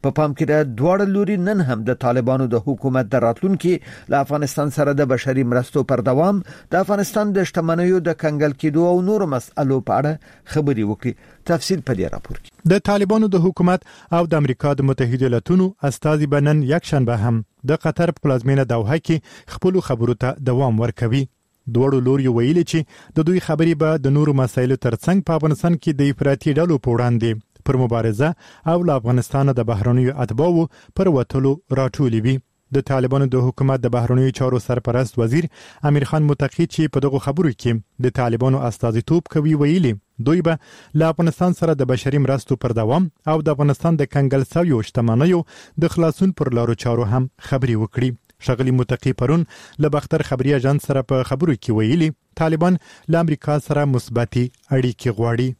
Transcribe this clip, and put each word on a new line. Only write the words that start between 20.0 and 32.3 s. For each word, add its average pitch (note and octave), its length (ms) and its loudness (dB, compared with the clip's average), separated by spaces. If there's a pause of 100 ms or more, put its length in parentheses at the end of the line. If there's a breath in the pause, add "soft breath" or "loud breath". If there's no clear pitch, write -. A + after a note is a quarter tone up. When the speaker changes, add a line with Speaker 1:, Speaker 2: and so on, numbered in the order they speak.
Speaker 2:
ته B2+ 100 -2 (160)
دوام A#2+ 320 2
ورکوي. A#2+ 400 -2 (460)
دواړو B2+ 400 2
لوریو C3 260 2
ویلي C#3 380 2
چې E3 80 0 (400 loud breath)
د D#3 100 2
دوی F#3 160 2
خبرې E3 380 0
به D#3 200 0
د C3+ 140 2
نورو D3 240 2
مسایلو B2+ 440 0
ترڅنګ C#3+ 320 0 (120)
په D#3+ 100 0
افغانستان D#3 380 0
کې - 140 -2 (100)
د C#3 140 2
افراطي C#3 440 0
ډلو E3 240 2
په A#2 140 0
وړاندې A#2+ 340 0 (380)
پر B2+ 140 2
مبارزه A#2 500 0 (400 loud breath)
او F3 40 2 (120)
له C3+ 120 2
افغانستانه B2+ 600 0
د A2+ 100 -2
بهرنیو B2 540 2
اتباعو E3 420 0 (320 soft breath)
پر F#3+ 160 2
وتلو C3+ 380 0 (260)
راټولې B2 480 0
وي. C3 80 2 (400)